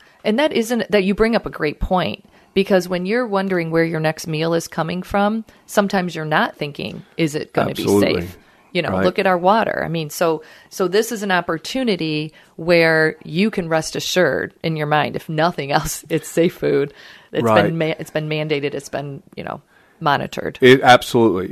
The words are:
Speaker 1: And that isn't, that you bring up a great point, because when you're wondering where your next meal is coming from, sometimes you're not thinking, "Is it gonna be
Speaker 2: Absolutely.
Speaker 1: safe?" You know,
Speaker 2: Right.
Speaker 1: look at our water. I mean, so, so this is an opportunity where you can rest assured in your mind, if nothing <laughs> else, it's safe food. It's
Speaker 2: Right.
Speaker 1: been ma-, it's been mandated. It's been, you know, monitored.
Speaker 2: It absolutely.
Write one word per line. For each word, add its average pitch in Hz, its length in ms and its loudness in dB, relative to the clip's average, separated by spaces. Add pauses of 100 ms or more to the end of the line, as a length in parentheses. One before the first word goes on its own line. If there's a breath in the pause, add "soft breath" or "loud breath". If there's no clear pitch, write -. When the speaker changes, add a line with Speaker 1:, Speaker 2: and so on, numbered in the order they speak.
(240 soft breath)
Speaker 1:
And 214 160 0
that 302 140 0
isn't, 233 380 -2
that 208 120 4
you 196 120 2
bring 220 200 2
up - 100 -2
a - 40 -8
great 151 300 -4
point, 175 440 -2 (300 soft breath)
because 190 340 2
when 180 180 -4
you're 233 220 -2
wondering 190 440 -2
where 165 120 4
your 165 160 -2
next 156 280 -4
meal 160 260 -2
is 170 140 -2
coming 175 340 -6
from, 208 420 -2 (220 soft breath)
sometimes 190 500 0
you're 156 100 -6
not 160 300 0
thinking, 147 480 -10 (140)
"Is 156 180 0
it - 180 -8
gonna - 200 0
be - 100 -6
Speaker 2:
Absolutely. 98 380 2
Speaker 1:
safe?" 92 160 -10 (340 soft breath)
You 175 100 -2
know, 160 100 -2
Speaker 2:
Right. 185 120 0
Speaker 1:
look 185 160 2
at 190 80 2
our 185 100 2
water. 185 460 2
I 156 60 -4
mean, 160 200 -4
so, 160 340 0 (260 loud breath)
so 190 180 -2
this 214 240 0
is 208 120 -8
an 202 80 -2
opportunity 170 1000 -2 (240 soft breath)
where 160 680 2
you 180 260 0
can 175 160 -6
rest 160 300 -4
assured - 560 0 (100)
in 160 140 -2
your 151 100 -4
mind, 147 300 0
if - 100 -14
nothing 156 440 -2
<laughs> 147 60 2
else, 156 300 -6
it's 160 220 -4
safe - 240 2
food. 147 400 -2 (400 loud breath)
It's - 100 -2
Speaker 2:
Right. 220 200 4
Speaker 1:
been 165 140 -2
ma-, 160 220 -2
it's - 120 -14
been 156 180 -4
mandated. 151 440 -2
It's 139 160 -10
been, 139 340 -10 (120)
you - 80 -10
know, - 180 -10 (380 soft breath)
monitored. - 600 -2
Speaker 2:
It 131 200 8
absolutely. 113 720 4